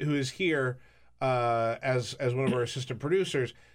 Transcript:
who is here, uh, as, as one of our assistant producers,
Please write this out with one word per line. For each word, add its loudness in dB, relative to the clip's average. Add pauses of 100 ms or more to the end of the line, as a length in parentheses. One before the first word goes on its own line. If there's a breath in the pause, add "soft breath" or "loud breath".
who 0
is 0
here, 0 (420 soft breath)
uh, 2
as, 0
as -2
one 0
of 2
our 2
assistant -6
producers, 0 (220 soft breath)